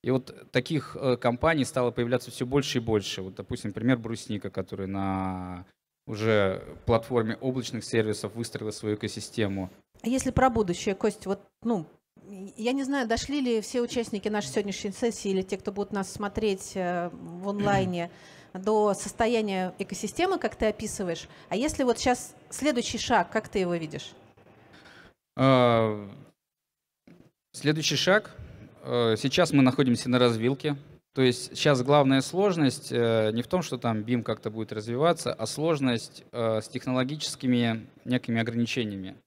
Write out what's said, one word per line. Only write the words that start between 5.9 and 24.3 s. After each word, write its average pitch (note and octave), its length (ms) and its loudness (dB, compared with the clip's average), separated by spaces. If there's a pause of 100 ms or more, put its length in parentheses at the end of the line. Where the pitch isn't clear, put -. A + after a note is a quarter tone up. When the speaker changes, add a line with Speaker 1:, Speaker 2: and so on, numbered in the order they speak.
Speaker 1:
уже G#2+ 560 2 (220)
платформе A2+ 520 2
облачных B2+ 460 -4
сервисов G#2+ 520 -2
выстроила A2+ 380 -8
свою G#2+ 240 -4
экосистему. G2+ 760 -4 (320)
Speaker 2:
А - 40 -6
если C4 240 -2
про B3 200 6
будущее, G3+ 440 0
Кость, - 300 -2
вот, G3 160 -4 (220)
ну, G#3 240 -2 (720)
я A#3 140 -2
не C#4 120 -2
знаю, C4 240 -2
дошли C4+ 320 -2
ли A#3 220 0
все A#3+ 180 -2
участники A#3 480 -4
нашей G#3 200 -2
сегодняшней G3+ 440 -4
сессии A3 380 -2
или F#3+ 100 2
те, F#3+ 160 -4
кто G3 160 -6
будут G3+ 200 -4
нас G3 200 -2
смотреть, G3+ 640 -2
э, F3 360 -2
в F3 380 -10
онлайне, F#3+ 600 0 (220)
<clears throat> - 200 -20
до G#3+ 400 2
состояния G3+ 840 0
экосистемы, E4 600 -2
как - 180 -4
ты A3+ 100 0
описываешь. G#3 600 -4 (220)
А F3+ 80 -4
если C#4 280 0
вот A#3+ 140 2
щас - 380 0 (140)
следующий A#3+ 480 -2
шаг, G3+ 320 2
как A3 180 -4
ты G3+ 120 -2
его F3 140 0
видишь? D3+ 380 -8 (1200)